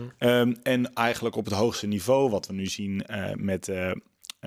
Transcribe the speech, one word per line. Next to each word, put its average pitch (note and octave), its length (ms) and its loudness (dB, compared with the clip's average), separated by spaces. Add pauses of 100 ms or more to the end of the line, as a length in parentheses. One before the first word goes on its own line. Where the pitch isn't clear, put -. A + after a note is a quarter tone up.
(180)
Ehm, B2 360 4 (100)
en B2 300 0
eigenlijk A#2 420 0
op A2 100 -2
het G2+ 80 -2
hoogste G#2+ 340 2
niveau, A#2 420 2
wat G2+ 180 -2
we - 60 -10
nu F#2+ 120 -4
zien, G2 400 -4
eh, G2+ 280 -6
met, G2 340 -2
eh, F#2 220 -2
eh, F#2 60 -4 (520)